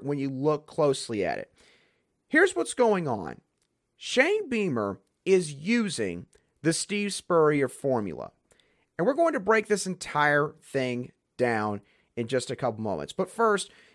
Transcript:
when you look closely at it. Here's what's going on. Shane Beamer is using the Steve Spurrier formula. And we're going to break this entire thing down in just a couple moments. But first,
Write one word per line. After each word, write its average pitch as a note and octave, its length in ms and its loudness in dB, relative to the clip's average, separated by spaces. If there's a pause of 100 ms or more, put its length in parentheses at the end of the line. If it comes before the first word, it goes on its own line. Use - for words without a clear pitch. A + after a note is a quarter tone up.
when C#3+ 160 -4
you C#3 100 -2
look C#3+ 380 -2
closely C3+ 580 0
at B1+ 140 -2
it. - 140 -14 (720)
Here's F4+ 300 4
what's E4+ 180 -4
going G3+ 320 2
on. F#2 360 -6 (540)
Shane F#4 520 0
Beamer D3 500 -2 (260)
is F#3 300 2
using D3 720 -2 (360)
the D#3+ 100 2
Steve G3+ 400 -4
Spurrier D3+ 560 2
formula. G#2 640 -4 (640)
And E3+ 80 0
we're C4+ 80 2
going E4 200 2
to B3+ 60 -4
break G#3+ 280 2
this G3+ 180 0
entire D3 760 0
thing B2+ 520 -4 (240)
down G#2+ 440 0 (360)
in A#2+ 100 -4
just B2+ 240 -2
a A#2+ 60 -6
couple A2 260 -4
moments. F2 300 -4
But F#3 180 -4
first, G#3+ 400 0 (240)